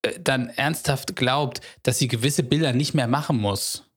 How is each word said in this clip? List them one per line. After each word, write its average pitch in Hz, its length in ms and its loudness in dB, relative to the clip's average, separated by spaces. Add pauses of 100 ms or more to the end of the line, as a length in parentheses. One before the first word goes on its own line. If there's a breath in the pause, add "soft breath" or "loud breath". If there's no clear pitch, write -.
äh, - 160 -2
dann 127 300 0
ernsthaft 143 640 -2
glaubt, 131 460 0 (200 loud breath)
dass 123 160 2
sie 131 100 2
gewisse 123 360 0
Bilder 147 300 2
nicht 143 200 0
mehr 131 140 2
machen 143 300 0
muss - 600 -2